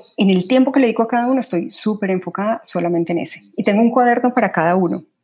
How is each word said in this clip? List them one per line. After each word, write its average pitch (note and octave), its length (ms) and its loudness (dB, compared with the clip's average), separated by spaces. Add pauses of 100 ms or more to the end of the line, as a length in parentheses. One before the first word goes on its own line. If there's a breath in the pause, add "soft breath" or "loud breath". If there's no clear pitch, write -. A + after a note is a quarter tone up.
(180)
en G3 120 2
el F#3 180 2
tiempo C4 240 4
que C4+ 80 2
le B3+ 80 4
dedico A3+ 160 0
a A3+ 40 0
cada A#3+ 200 -2
uno C4 120 0
estoy F3+ 300 -4
súper G#3 420 -4
enfocada F#3+ 520 -4
solamente E3+ 480 -2
en E3+ 80 -2
ese. - 220 -12 (140)
Y - 80 -4
tengo G3+ 180 2
un A#3 100 4
cuaderno B3 420 2
para G#3+ 160 2
cada E3+ 260 2
uno. F3+ 280 0 (200)